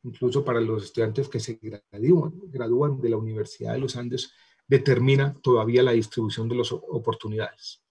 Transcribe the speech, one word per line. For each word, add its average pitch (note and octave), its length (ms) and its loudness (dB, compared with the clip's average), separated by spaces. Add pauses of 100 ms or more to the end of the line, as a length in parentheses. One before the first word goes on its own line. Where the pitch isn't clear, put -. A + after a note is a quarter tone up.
incluso B2+ 400 -2
para A#2+ 160 0
los A2 240 -2
estudiantes A2+ 440 -4
que A#2 120 -6
se A2+ 200 -10
gradúan, A2+ 720 0 (140)
gradúan C3 540 -2
de A#2 80 -2
la A2+ 80 0
Universidad A2 560 -8
de A#2+ 80 -4
los C3 160 -6
Andes, A#2+ 360 -8 (360)
determina C3+ 760 4
todavía A#2+ 400 4
la B2+ 80 6
distribución A2+ 580 0
de A#2+ 60 -2
las A#2+ 160 -2
o-, - 60 -6
oportunidades. - 1120 -8